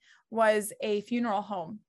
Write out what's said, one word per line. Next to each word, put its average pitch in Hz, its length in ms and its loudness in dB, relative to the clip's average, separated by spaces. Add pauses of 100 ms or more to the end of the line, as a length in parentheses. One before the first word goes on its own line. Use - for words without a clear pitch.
(300)
was 214 520 2
a 208 200 0
funeral 233 400 -2
home. 185 480 -8